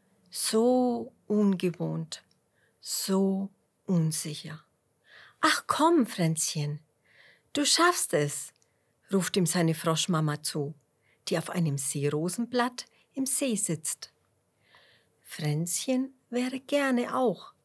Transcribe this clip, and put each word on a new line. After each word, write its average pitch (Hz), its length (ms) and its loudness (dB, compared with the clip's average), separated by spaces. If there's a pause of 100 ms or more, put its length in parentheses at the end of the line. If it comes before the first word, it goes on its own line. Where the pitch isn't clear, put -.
(300)
so 240 840 2 (160)
ungewohnt, 175 960 0 (560)
so 196 680 0 (360)
unsicher. 156 800 -2 (800)
„Ach - 260 2
komm, 311 400 4
Fränzchen, 160 720 -2 (720)
du 285 140 0
schaffst - 480 2
es“, 147 400 -2 (580)
ruft 190 240 0
ihm 185 100 2
seine 165 300 2
Froschmama 156 640 0
zu, 147 320 -4 (540)
die 175 100 0
auf 165 140 -6
einem 156 260 0
Seerosenblatt 185 1080 -2 (280)
im 269 140 -4
See 254 280 0
sitzt. - 560 -4 (1120)
Fränzchen 175 920 -2 (160)
wäre 254 280 -4
gerne 262 560 0
auch 247 380 -2 (120)